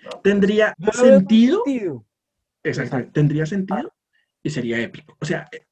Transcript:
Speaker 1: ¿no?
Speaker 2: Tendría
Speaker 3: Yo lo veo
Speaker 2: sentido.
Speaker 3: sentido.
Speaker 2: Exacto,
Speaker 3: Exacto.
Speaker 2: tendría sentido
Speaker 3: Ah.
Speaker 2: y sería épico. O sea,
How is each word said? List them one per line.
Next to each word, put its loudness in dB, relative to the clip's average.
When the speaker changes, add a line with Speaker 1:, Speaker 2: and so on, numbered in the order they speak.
Speaker 1:
¿no? -18
Speaker 2:
Tendría 2
Speaker 3:
Yo -4
lo -2
veo 8
Speaker 2:
sentido. 4
Speaker 3:
sentido. -6
Speaker 2:
Exacto, -6
Speaker 3:
Exacto. -8
Speaker 2:
tendría 0
sentido -6
Speaker 3:
Ah. -20
Speaker 2:
y -6
sería -6
épico. -12
O -8
sea, -8